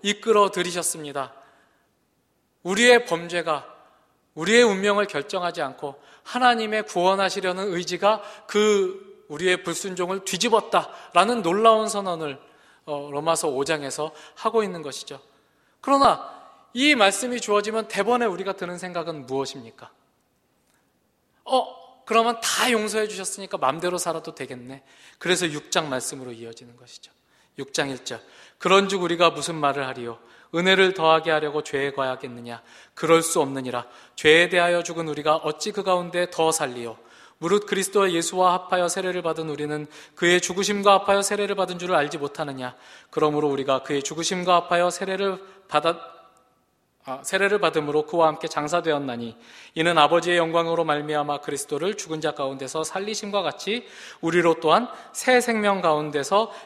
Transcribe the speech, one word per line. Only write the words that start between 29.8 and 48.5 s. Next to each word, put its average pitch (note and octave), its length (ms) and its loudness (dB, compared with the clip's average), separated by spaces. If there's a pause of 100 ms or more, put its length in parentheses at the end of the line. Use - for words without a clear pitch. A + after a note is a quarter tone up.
하리요? A#2+ 320 -10 (340)
은혜를 F#3 400 4
더하게 D#3+ 380 4
하려고 D3+ 320 0
죄에 C#3 280 -4
거하겠느냐? B2 680 -6 (320)
그럴 E3 300 4
수 E3 180 0
없느니라. C3 460 -6 (280)
죄에 E3 340 6
대하여 F3 340 2
죽은 E3 240 -8
우리가 D3+ 300 0
어찌 D#3+ 340 -6
그 G3+ 100 -6
가운데 F3 480 -2
더 D#3+ 220 0
살리요? B2 460 -6 (420)
무릇 G3+ 260 0
그리스도와 G3 460 0
예수와 F3 420 2
합하여 F3+ 360 0
세례를 F3+ 340 -4
받은 D#3+ 260 -4
우리는 D3 380 -6 (260)
그의 F3 260 4
죽으심과 G3 600 2
합하여 G3 240 2
세례를 G3+ 320 -2
받은 F3+ 240 -4
줄을 F3+ 160 -2
알지 D3 240 0
못하느냐? C#3+ 560 -8 (340)
그러므로 D3+ 380 0
우리가 C#3 340 0
그의 C#3+ 220 -4
죽으심과 F3 500 -2
합하여 F3 380 2
세례를 F#3+ 500 -4 (260)
받아-, E3 500 -2 (880)
아, C3+ 180 -10
세례를 G3 360 0
받음으로 D3+ 460 0
그와 E3+ 220 4
함께 D#3 200 -4
장사되었나니 D3 920 -4 (360)